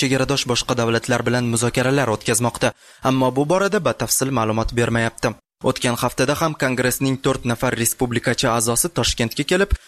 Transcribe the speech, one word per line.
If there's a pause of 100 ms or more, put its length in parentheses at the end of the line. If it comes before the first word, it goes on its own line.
chegaradosh
boshqa
davlatlar
bilan
muzokaralar
o'tkazmoqda, (320)
ammo
bu
borada (100)
batafsil
ma'lumot
bermayapti. (320)
O'tgan
haftada
ham
Kongressning
to'rt
nafar
respublikachi
a'zosi (100)
Toshkentga
kelib, (140)